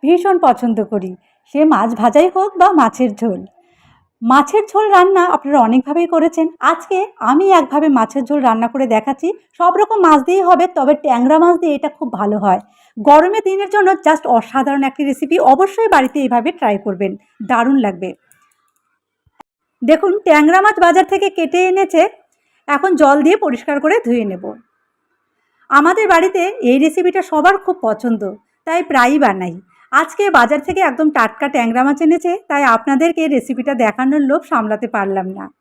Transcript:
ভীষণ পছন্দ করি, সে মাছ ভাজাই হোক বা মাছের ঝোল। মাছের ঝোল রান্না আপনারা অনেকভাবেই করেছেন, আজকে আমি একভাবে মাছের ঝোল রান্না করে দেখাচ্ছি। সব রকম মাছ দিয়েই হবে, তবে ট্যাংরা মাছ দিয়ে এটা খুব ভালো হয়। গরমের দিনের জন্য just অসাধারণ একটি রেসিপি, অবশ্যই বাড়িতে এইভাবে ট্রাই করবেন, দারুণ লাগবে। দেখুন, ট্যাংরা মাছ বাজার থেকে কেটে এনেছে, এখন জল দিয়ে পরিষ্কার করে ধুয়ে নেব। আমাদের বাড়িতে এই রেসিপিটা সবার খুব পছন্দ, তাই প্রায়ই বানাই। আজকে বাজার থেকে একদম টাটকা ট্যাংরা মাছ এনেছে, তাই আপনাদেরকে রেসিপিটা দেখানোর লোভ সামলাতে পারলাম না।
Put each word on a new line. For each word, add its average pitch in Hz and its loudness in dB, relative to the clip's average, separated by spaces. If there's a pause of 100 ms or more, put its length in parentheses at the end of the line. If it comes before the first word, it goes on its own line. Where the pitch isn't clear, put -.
ভীষণ 349 0 (100)
পছন্দ 240 0 (140)
করি, 190 -6 (360)
সে 277 -4
মাছ 226 2 (100)
ভাজাই 254 2
হোক 381 -2
বা 359 6
মাছের 269 0 (100)
ঝোল। 214 -4 (840)
মাছের 285 0
ঝোল 427 -2
রান্না 370 4 (120)
আপনারা 285 -2
অনেকভাবেই 262 0
করেছেন, 320 0 (240)
আজকে 339 -4 (320)
আমি 320 2
একভাবে 302 2
মাছের 233 -2
ঝোল 294 -2
রান্না 226 0
করে 262 -4
দেখাচ্ছি। 262 -4 (300)
সব 349 0
রকম 427 0
মাছ 302 4
দিয়েই 370 0
হবে, 349 4 (120)
তবে 285 0 (120)
ট্যাংরা 262 2
মাছ 349 4
দিয়ে 311 -2
এটা 294 -6
খুব 269 -8
ভালো 208 -4
হয়। 190 0 (360)
গরমের 320 4
দিনের 381 -4
জন্য 403 2 (160)
just 311 0 (120)
অসাধারণ 269 -2
একটি 269 -6
রেসিপি, 285 -4 (160)
অবশ্যই 392 0
বাড়িতে 262 0
এইভাবে 240 -2
ট্রাই 214 -2
করবেন, 196 -6 (360)
দারুণ 247 0
লাগবে। 185 -6 (1700)
দেখুন, 311 2 (140)
ট্যাংরা 311 4
মাছ 403 2
বাজার 339 4
থেকে 392 0 (100)
কেটে 339 -2 (100)
এনেছে, 381 0 (680)
এখন 285 -2 (100)
জল 285 4
দিয়ে 254 4
পরিষ্কার 285 -4
করে 320 0 (100)
ধুয়ে 233 -2
নেব। 185 -14 (1200)
আমাদের 349 2
বাড়িতে 370 2 (280)
এই 262 4
রেসিপিটা 349 0
সবার 330 2 (100)
খুব 370 -4 (100)
পছন্দ, 220 -4 (440)
তাই 330 -2 (100)
প্রায়ই 269 2
বানাই। 190 -2 (380)
আজকে 311 -2
বাজার 254 2
থেকে 370 -4
একদম 311 -2
টাটকা 233 -2
ট্যাংরা 240 0
মাছ 277 0
এনেছে, 339 0 (140)
তাই 285 -2 (120)
আপনাদেরকে 277 -2 (120)
রেসিপিটা 247 -4
দেখানোর 254 -2
লোভ 330 -2
সামলাতে 220 -4
পারলাম 196 -4 (100)
না। 196 -14 (160)